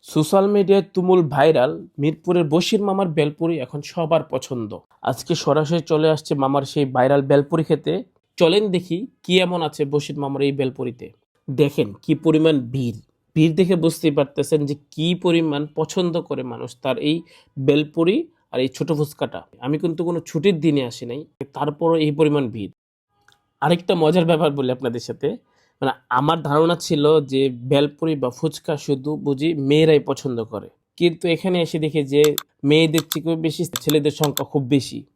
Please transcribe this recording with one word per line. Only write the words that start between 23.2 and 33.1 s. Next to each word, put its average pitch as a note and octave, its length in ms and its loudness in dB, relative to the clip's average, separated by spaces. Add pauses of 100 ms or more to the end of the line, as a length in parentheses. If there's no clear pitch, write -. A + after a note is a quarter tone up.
আরেকটা F3 300 0 (100)
মজার E3 280 4
ব্যাপার D#3+ 280 4
বলি C3 180 -2
আপনাদের B2 320 -6
সাথে, A#2+ 200 -6 (540)
মানে C3+ 100 -2 (260)
আমার D#3+ 200 2 (100)
ধারণা D#3+ 280 4 (100)
ছিল D3 180 0 (280)
যে C3+ 100 2 (280)
বেলপুরি D3 520 0
বা B2+ 60 -2 (100)
ফুচকা D#3+ 360 -4 (120)
শুধু C#3 240 -4 (160)
বুঝি C#3+ 220 -2 (200)
মেয়েরাই D#3 400 6
পছন্দ C3 300 -4 (140)
করে, G2+ 160 -10 (300)
কিন্তু E3+ 260 0 (100)
এখানে F3+ 300 -2
এসে D#3+ 200 -6
দেখি D3+ 160 -2 (140)
যে D3 80 6 (460)
মেয়েদের D#3 440 4